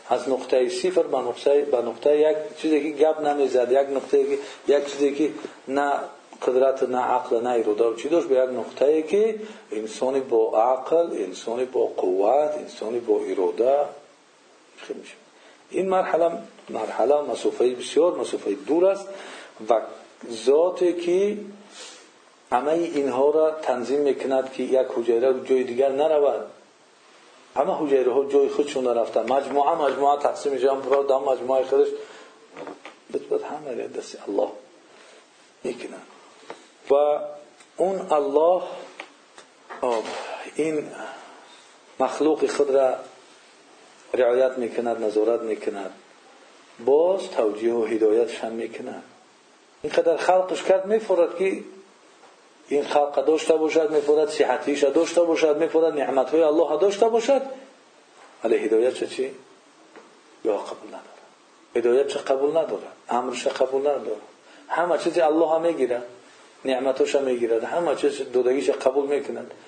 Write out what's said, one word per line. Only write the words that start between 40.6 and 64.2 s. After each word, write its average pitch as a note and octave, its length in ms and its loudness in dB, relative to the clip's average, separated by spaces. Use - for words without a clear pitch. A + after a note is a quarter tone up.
مخلوق C#3 480 0
خود C#3 240 0
را C3 240 4
رعایت B2+ 440 2
می‌کند، A#2 460 -4
نظارت A2 380 2
می‌کند. G2+ 500 -6
باز E3+ 440 4
توجیه A2+ 440 0
و A#2 120 0
هدایتش A2 540 2
هم A2+ 120 -8
می‌کند. A#2 520 -10
اینقدر E3 360 0
خلقش F#3 460 2
کرد F#3+ 220 2
می‌فرد F#3+ 520 0
که G3 260 -2
این C#3+ 160 0
خلق C#3+ 420 0
داشته D#3+ 300 4
باشد، D#3 360 2
می‌فرد D3+ 380 2
صحتیش C#3 540 0
داشته D#3+ 380 4
باشد، D#3 360 2
می‌فرد D#3+ 360 2
نعمت‌های C3+ 500 2
الله D3+ 360 2
داشته G3+ 300 4
باشد. A#3+ 320 2
ولی A2+ 120 2
هدایتش A2 600 0
چی؟ C3+ 160 -4
یا G#2 140 0
قبول G#2+ 300 -12
نداره. - 140 -16
هدایتش B2 420 0
قبول C#3 320 -2
نداره. C#3 380 -4
امرش B2 380 -4
قبول C3 340 -2
نداره. A2+ 400 -4